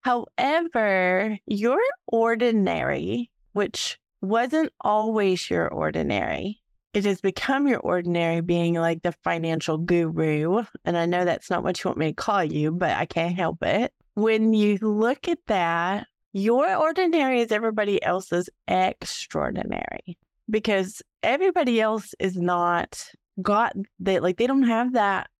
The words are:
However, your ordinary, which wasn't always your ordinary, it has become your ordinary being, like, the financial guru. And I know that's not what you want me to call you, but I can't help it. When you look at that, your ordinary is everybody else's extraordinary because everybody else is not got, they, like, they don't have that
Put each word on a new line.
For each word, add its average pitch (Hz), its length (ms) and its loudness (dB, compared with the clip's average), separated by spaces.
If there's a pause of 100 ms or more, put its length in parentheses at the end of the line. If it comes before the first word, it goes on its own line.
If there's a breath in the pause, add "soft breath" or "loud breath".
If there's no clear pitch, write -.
However, 220 1300 0 (100)
your 233 340 0 (260)
ordinary, 214 1200 0 (240)
which - 440 -4 (220)
wasn't 247 600 0
always 214 680 0
your 170 200 0
ordinary, 156 920 -2 (320)
it 202 120 0
has 196 160 0
become 269 460 0
your 254 140 2
ordinary 170 600 0
being, 170 340 2
like, 165 280 0
the 175 100 -2 (120)
financial 165 540 -2
guru. 165 840 2 (220)
And 175 120 0
I 170 100 0
know 175 180 2
that's - 260 -2
not 180 140 -2
what 175 180 -4
you 180 60 -2
want - 100 -4
me 160 100 0
to 151 60 -4
call 202 300 0
you, 151 260 0
but 175 200 0
I 92 160 -2
can't 170 280 -2
help 165 280 -2
it. 196 300 0 (220)
When 220 400 2
you 208 260 4
look 220 460 0
at - 200 -4
that, 180 600 0 (260)
your 240 440 2
ordinary 311 640 2
is 233 100 0
everybody 214 520 0
else's 180 460 -2 (200)
extraordinary - 1500 -4 (320)
because 214 500 -2 (220)
everybody 277 580 2
else 220 380 -2
is 190 180 -2
not 175 680 0 (360)
got, 208 340 0 (240)
they, 185 220 0
like, 180 160 0
they 233 100 2
don't 269 180 2
have 233 280 0
that 262 360 0 (120)